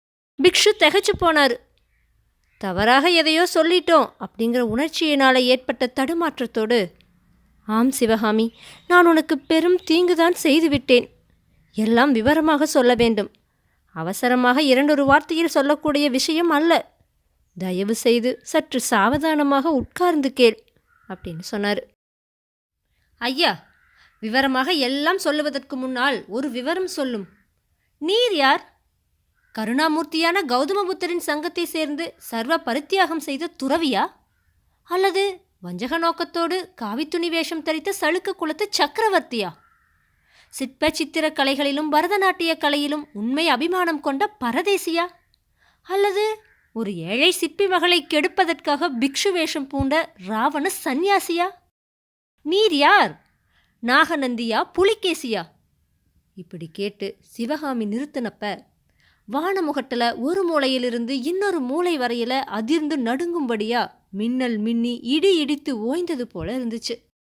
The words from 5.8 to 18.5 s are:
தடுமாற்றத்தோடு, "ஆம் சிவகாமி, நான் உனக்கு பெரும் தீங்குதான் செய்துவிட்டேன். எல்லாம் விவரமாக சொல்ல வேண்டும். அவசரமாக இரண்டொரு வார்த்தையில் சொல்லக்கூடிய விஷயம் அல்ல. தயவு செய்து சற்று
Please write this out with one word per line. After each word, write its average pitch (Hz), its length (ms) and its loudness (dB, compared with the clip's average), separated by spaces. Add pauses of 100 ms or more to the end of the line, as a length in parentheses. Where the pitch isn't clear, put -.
தடுமாற்றத்தோடு, 247 960 -2 (760)
"ஆம் 226 260 2
சிவகாமி, 220 600 0 (340)
நான் 349 180 8
உனக்கு 320 340 4
பெரும் 330 380 2 (140)
தீங்குதான் 349 400 4
செய்துவிட்டேன். 285 800 2 (600)
எல்லாம் 233 380 4
விவரமாக 294 540 4
சொல்ல 247 300 4
வேண்டும். 220 360 2 (640)
அவசரமாக 247 680 0
இரண்டொரு 285 440 4
வார்த்தையில் 311 400 2
சொல்லக்கூடிய 294 640 0
விஷயம் 320 400 0
அல்ல. 311 460 2 (640)
தயவு 185 380 -2
செய்து 240 460 0
சற்று 302 380 -2